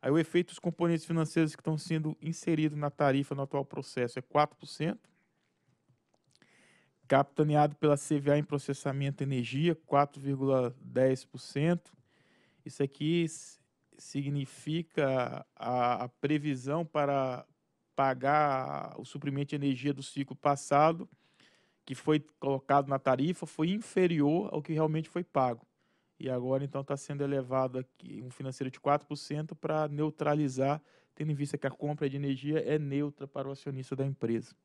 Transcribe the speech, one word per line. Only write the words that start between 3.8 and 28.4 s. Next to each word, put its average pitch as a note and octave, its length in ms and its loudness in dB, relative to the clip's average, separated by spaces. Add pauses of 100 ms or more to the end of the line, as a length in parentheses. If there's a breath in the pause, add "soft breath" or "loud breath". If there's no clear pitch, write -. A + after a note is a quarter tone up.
é B2+ 40 -8
quatro D3 340 2
por - 120 -20
cento. F3 420 -6 (2000 soft breath)
Capitaneado D3 680 4
pela D3 220 4
C D3 220 -2
V C#3+ 120 2
A D3 60 6
em D3 60 2
processamento C#3 800 -4
e C#3 40 -2
energia, C3+ 500 0
quatro C#3+ 460 2
vírgula C3+ 580 2
dez B2+ 460 2
por - 140 -16
cento. E3+ 520 -2 (720 soft breath)
Isso - 180 -6
aqui D#3 440 0
s-, - 340 -10 (380)
significa C#3+ 1500 -2 (100)
a, A#2+ 500 0
a - 20 -10
previsão D3 800 -2
para C#3 600 0 (500)
pagar C3+ 1000 2
o - 60 -12
suprimento C#3+ 460 -6
de D3+ 60 -4
energia C#3 380 0
do C3+ 100 -8
ciclo C#3 320 -8
passado, D3 760 2 (720 soft breath)
que C3 120 -10
foi D#3 240 2 (200)
colocado C#3 480 2
na C#3 120 0
tarifa, C#3 480 0
foi D#3+ 240 -2
inferior F3 840 2
ao D3+ 80 -2
que D3 100 -6
realmente D#3 380 0
foi F3+ 140 -6
pago. B2+ 420 0 (540)
E C3 100 -6
agora, B2+ 340 -2
então, C#3 200 -6
tá C#3+ 120 -4
sendo C#3+ 280 -6
elevado C3 560 0
aqui - 420 -14
um B2+ 80 -12
financeiro C3 400 -8